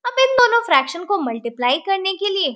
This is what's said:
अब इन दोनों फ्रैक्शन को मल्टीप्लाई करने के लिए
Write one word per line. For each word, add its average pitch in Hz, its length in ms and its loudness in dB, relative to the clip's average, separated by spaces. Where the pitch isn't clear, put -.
अब 508 140 -4
इन 523 160 4
दोनों 466 280 4
फ्रैक्शन 339 420 0
को 392 180 0
मल्टीप्लाई 240 560 -4
करने 381 340 -2
के 392 160 -4
लिए 370 260 -2